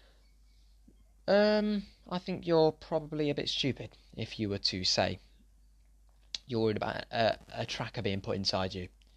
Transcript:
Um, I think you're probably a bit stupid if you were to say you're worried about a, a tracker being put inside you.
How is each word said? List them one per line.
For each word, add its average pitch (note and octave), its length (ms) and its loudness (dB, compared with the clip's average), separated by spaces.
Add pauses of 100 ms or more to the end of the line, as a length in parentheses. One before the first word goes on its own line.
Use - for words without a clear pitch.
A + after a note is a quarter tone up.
(1300)
Um, G#3 560 4 (260)
I F3+ 100 -4
think F3+ 280 -6
you're D#3+ 240 6
probably D#3 600 -2
a C#3+ 40 -2
bit - 140 -4
stupid - 480 -4 (200)
if - 220 -8
you G#2+ 100 0
were G2+ 100 -2
to F#2 260 -2
say F#2 340 0 (1300)
you're A#2 140 -2
worried A2 160 2
about - 340 -4
a, A2+ 260 2 (160)
a A#2 140 -6
tracker - 340 -6
being G2 200 -2
put G2+ 160 -4
inside F#2+ 380 -2
you. F2+ 120 -8 (300)